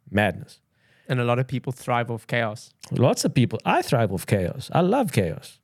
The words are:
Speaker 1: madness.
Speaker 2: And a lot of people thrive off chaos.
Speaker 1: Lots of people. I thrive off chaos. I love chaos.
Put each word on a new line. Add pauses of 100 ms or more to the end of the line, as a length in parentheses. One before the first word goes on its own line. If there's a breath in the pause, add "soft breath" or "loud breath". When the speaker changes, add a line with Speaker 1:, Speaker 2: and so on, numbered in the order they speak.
(120)
Speaker 1:
madness. (500 soft breath)
Speaker 2:
And
a
lot
of
people
thrive
off
chaos. (180)
Speaker 1:
Lots
of
people.
I
thrive
off
chaos.
I
love
chaos.